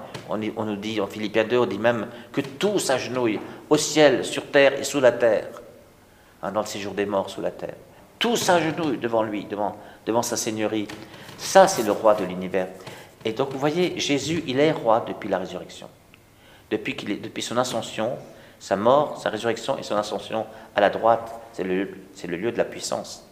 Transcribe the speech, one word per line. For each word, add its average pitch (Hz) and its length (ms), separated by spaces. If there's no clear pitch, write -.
on, 104 120
on 110 80
nous 107 120
dit, 107 240
en 98 80
Philippiens 107 340
deux, 113 160
on 120 80
dit 101 140
même 113 260
que - 80
tout 196 380
s'agenouille 120 640
au 151 80
ciel, 139 480
sur - 280
terre 139 260
et - 60
sous - 160
la 123 100
terre. 117 380
Hein, 98 100
dans 104 80
le 101 60
séjour 101 280
des 101 120
morts, 98 240
sous - 100
la 90 100
terre. - 240
Tout 233 160
s'agenouille 160 640
devant 113 260
lui, 104 200
devant, 101 320
devant 113 160
sa 120 140
seigneurie. 110 500
Ça, - 300
c'est - 160
le 104 80
roi 104 240
de 95 100
l'univers. 92 440
Et 110 80
donc, 135 180
vous 135 80
voyez, 151 400
Jésus, 143 480
il 131 140
est 151 100
roi 117 360
depuis 98 220
la 95 100
résurrection. 87 500
Depuis - 260
qu'il - 140
est, 98 60
depuis - 260
son 113 140
ascension, 120 640
sa - 160
mort, 131 420
sa - 120
résurrection 113 480
et - 40
son - 140
ascension 104 480
à 104 60
la 95 80
droite, 110 420
c'est 90 100
le, 95 240
c'est - 120
le 87 100
lieu 107 160
de 110 60
la 85 80
puissance. - 640